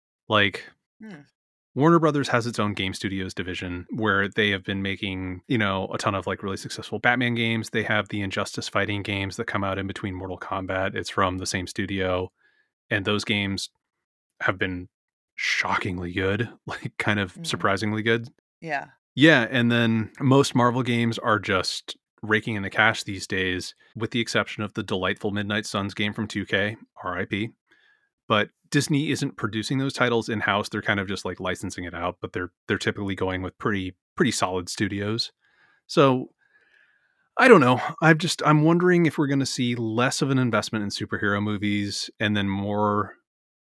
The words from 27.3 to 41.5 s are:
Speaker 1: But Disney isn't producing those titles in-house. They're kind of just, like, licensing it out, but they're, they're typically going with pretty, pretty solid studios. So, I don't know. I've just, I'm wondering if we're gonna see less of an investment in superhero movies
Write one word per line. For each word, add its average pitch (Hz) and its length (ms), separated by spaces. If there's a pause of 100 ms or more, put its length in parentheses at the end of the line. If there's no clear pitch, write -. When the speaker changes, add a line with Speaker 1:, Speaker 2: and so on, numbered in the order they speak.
Speaker 1:
But 104 220 (200)
Disney 147 420
isn't 135 240
producing 110 440
those 135 120
titles 120 380
in-house. 104 400
They're 104 120
kind 101 200
of 92 60
just, 98 180
like, 92 160
licensing 92 420
it 85 100
out, 87 280
but - 100
they're, 90 200 (160)
they're 101 100
typically 101 380
going 92 260
with 90 160
pretty, 95 380 (200)
pretty 139 160
solid 90 380
studios. 104 640 (540)
So, 135 420 (1080)
I 254 140
don't 202 100
know. 127 220 (200)
I've 160 180
just, 170 260
I'm 151 180
wondering 175 440
if - 100
we're 147 100
gonna 135 180
see 120 300
less 120 460
of 139 80
an 135 100
investment 110 440
in 101 60
superhero 101 540
movies 104 640 (100)